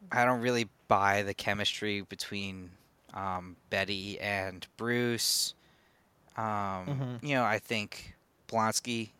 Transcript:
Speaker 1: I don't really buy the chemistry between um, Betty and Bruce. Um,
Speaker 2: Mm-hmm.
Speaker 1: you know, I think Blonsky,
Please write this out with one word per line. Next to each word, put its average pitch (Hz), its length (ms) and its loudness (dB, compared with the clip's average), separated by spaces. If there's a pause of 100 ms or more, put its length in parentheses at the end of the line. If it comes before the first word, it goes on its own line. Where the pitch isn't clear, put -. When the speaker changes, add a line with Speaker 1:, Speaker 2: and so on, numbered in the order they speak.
(120)
Speaker 1:
I 123 120 6
don't 123 160 4
really 120 280 2 (180)
buy 101 360 6
the 98 120 -2
chemistry 101 680 -2
between 95 680 -8 (440)
um, 92 420 -4 (140)
Betty 98 500 -2
and 95 460 -4 (100)
Bruce. 120 800 0 (800)
Um, 113 80 -2
Speaker 2:
Mm-hmm. 113 840 -2
Speaker 1:
you 143 80 0
know, 123 100 4
I 107 140 2
think - 560 -6 (340)
Blonsky, 113 720 0